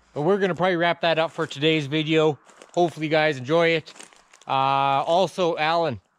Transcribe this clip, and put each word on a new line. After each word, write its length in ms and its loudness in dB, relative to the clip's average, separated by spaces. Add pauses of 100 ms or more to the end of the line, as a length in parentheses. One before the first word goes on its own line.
(140)
But 80 -4
we're 160 2
gonna 160 0
probably 220 0
wrap 240 0
that 180 0
up 140 -2
for 160 -4
today's 380 0
video. 520 0 (360)
Hopefully 320 -2
you 40 -6
guys 280 2
enjoy 320 2
it. 220 -2 (540)
Uh, 560 0
also, 540 0
Alan, 440 -2 (180)